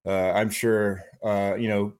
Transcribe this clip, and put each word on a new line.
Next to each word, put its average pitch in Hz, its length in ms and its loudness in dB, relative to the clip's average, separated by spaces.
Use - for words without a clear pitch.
Uh, 92 280 0
I'm 107 180 2
sure, 104 540 0
uh, 101 340 0
you 113 120 -2
know, 104 300 0